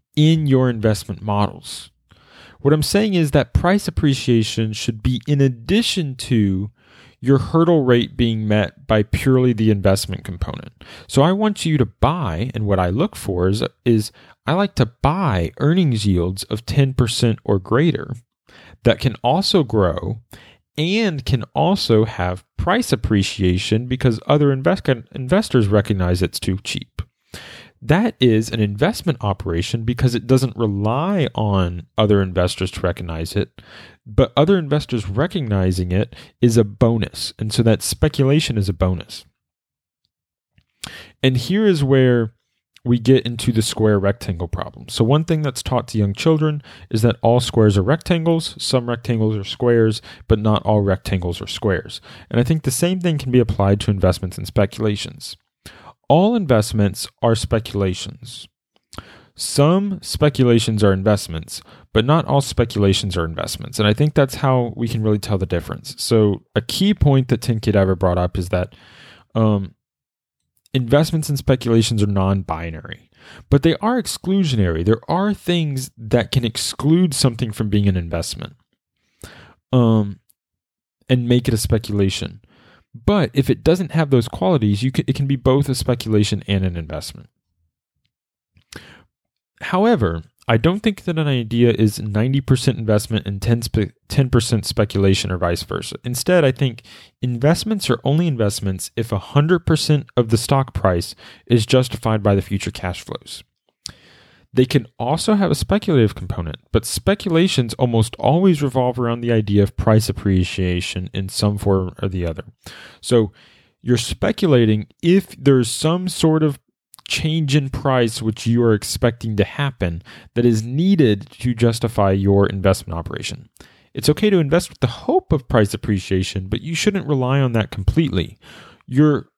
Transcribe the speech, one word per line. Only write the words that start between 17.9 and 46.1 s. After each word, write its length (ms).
that 160
can 240
also 400
grow 580
and 480
can 180
also 500
have 400
price 340
appreciation 960
because 400
other 240
invest-, 380
investors 540
recognize 540
it's 180
too 240
cheap. 380
That 380
is 320
an 80
investment 600
operation 640
because 320
it 120
doesn't 300
rely 760
on 540
other 240
investors 500
to 100
recognize 540
it, 260
but 320
other 200
investors 520
recognizing 840
it 240
is 160
a 60
bonus. 760
And 120
so 120
that 180
speculation 760
is 120
a 40
bonus. 520
And 140
here 280
is 180
where 500
we 160
get 260
into 260
the 120
square 340
rectangle 500
problem. 420
So 140
one 200
thing 180
that's 220
taught 240
to 100
young 160